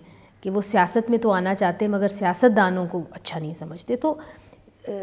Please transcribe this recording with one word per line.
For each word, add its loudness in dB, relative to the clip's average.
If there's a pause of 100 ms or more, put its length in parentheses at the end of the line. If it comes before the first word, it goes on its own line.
(400)
کہ -6
وہ 0
سیاست 2
میں 4
تو 2
آنا 0
چاہتے 0
ہیں 0
مگر 0
سیاستدانوں 2
کو -4
اچھا -10
نہیں -8
سمجھتے۔ -8
تو، -2 (760)
آ، -6 (120)